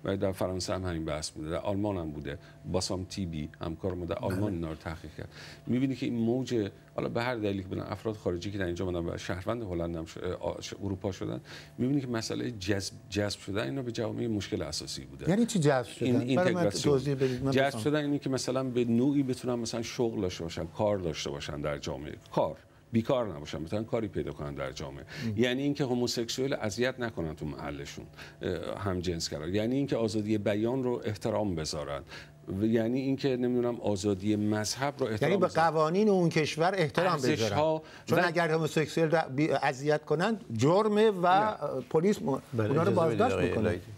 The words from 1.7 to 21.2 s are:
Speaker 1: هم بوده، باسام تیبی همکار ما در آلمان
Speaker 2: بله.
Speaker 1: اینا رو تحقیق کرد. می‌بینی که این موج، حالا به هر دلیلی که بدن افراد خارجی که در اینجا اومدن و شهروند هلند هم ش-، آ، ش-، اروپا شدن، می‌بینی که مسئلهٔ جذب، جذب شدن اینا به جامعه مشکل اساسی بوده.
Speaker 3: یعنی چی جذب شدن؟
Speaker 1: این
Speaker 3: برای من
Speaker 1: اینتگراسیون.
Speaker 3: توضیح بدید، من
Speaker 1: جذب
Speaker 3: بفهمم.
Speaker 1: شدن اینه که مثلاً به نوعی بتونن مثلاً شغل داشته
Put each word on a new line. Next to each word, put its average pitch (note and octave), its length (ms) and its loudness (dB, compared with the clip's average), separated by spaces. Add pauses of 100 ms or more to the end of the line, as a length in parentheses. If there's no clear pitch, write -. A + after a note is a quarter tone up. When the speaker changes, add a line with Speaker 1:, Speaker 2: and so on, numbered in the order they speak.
Speaker 1:
هم E2 140 -4
بوده، D2 280 -8 (340)
باسام F#2 320 -2
تیبی E2 440 -4 (120)
همکار F2+ 340 -4
ما F2+ 100 -6
در E2+ 100 -4
آلمان F#2+ 260 -2
Speaker 2:
بله. G#2 120 0
Speaker 1:
اینا E2 160 -4
رو D#2 60 -6
تحقیق D#2+ 420 -10
کرد. E2 120 -10 (380)
می‌بینی C3 300 2
که C3 100 -4
این A#2+ 80 -2
موج، A#2 560 0 (260)
حالا C3+ 120 -2
به A#2 140 0
هر B2 140 0
دلیلی G2+ 260 0
که F#2 60 -8
بدن G2 140 -4
افراد G#2 340 -6
خارجی F2+ 340 -2
که G2+ 80 -6
در F#2+ 60 0
اینجا F2 200 -2
اومدن F2 300 -2
و F2 40 -6
شهروند G#2 440 -4
هلند E2+ 340 -4
هم D#2+ 100 -6
ش-، - 120 -14
آ، - 420 -4
ش-، - 220 -10
اروپا G2 300 -2
شدن، A2 280 -6 (380)
می‌بینی C3+ 220 2
که B2+ 60 -6
مسئلهٔ A#2 440 -4
جذب، G2+ 420 -2 (180)
جذب G#2 280 0
شدن G2+ 240 -4
اینا C3+ 200 -4
به A#2+ 100 -6
جامعه A2 360 -2
مشکل G2+ 340 -2
اساسی C#2 420 -8
بوده. C2+ 260 -4
Speaker 3:
یعنی A3+ 160 4
چی G#3+ 120 0
جذب C#3 300 4
شدن؟ B2 200 -2
Speaker 1:
این B2+ 280 4
Speaker 3:
برای - 160 4
من F3 80 2
Speaker 1:
اینتگراسیون. C#3+ 340 4
Speaker 3:
توضیح C3+ 200 2
بدید، C3 300 0
من C3+ 60 2
Speaker 1:
جذب C3+ 160 6
Speaker 3:
بفهمم. B2+ 160 -2
Speaker 1:
شدن D3 220 2
اینه C#3+ 140 0
که C3+ 120 -2
مثلاً C3 340 0
به B2 200 2
نوعی C3 380 4
بتونن B2+ 320 -2
مثلاً A#2 280 -4
شغل A2+ 380 0 (840)
داشته D2+ 280 -2